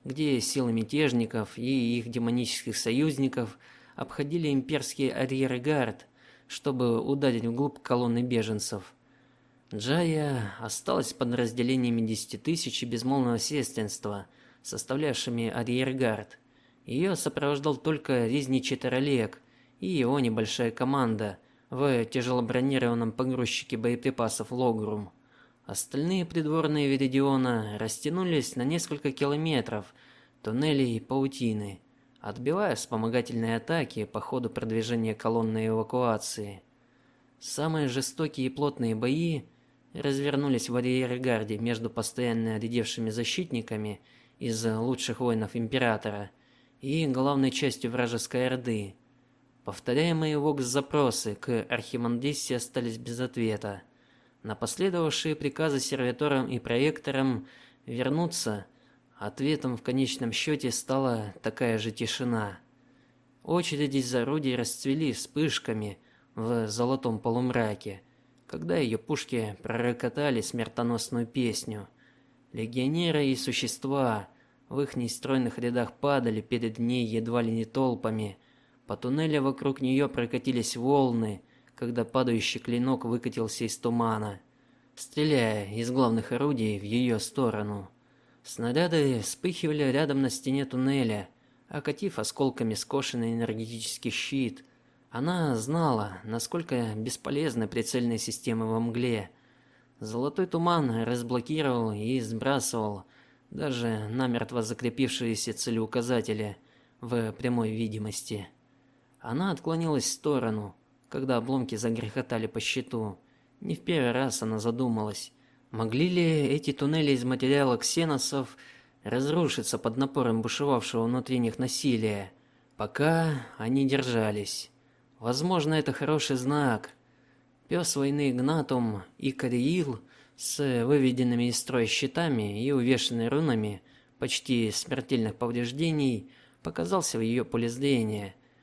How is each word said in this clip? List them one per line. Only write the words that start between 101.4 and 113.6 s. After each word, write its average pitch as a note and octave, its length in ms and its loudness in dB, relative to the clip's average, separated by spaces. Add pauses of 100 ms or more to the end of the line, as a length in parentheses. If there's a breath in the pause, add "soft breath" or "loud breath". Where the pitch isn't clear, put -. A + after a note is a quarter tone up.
и A2+ 260 0
сбрасывал A2+ 840 0 (440 soft breath)
даже A#2 600 -2
намертво A#2+ 520 0
закрепившиеся A#2 920 -2
целеуказатели A2 1040 -2 (420 soft breath)
в A#2 340 0
прямой A#2+ 380 0
видимости. G#2+ 760 -4 (720 soft breath)
Она D3 320 -2
отклонилась D#3+ 520 0
в - 80 0
сторону, A2+ 640 -2 (320)
когда C3 300 0
обломки B2+ 380 -2
загрохотали A2+ 720 -2
по A2 120 -8
щиту. A2 600 -4 (420 soft breath)